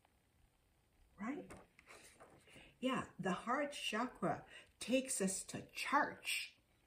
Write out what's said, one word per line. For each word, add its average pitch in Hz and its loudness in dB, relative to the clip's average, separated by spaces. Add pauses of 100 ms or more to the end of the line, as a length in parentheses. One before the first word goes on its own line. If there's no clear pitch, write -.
(1200)
right? 277 -4 (1300)
Yeah, 247 2 (160)
the 185 2
heart 285 0
chakra - 0 (380)
takes 254 2
us 190 2
to - -6 (140)
church. - 2 (320)